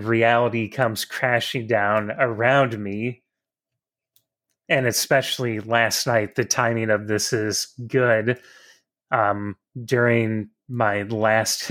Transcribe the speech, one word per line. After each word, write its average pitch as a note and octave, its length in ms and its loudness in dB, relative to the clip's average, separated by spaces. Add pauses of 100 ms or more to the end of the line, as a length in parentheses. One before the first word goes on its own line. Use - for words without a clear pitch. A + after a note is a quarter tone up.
reality A#2 640 2
comes A2+ 340 -2
crashing A#2+ 640 -2
down G#2+ 440 2
around A#2+ 680 0
me. G#2+ 420 -6 (1500)
And C3+ 180 2
especially A#2+ 720 -2
last A2+ 480 0
night, A2 280 0
the A#2+ 100 0
timing A#2 440 0
of G#2 200 0
this G#2+ 240 -2
is G#2+ 340 -2 (180)
good. A#2+ 540 2 (720)
Um, G#2 460 0 (260)
during A#2 640 2 (200)
my G#2+ 340 -2
last A2 680 0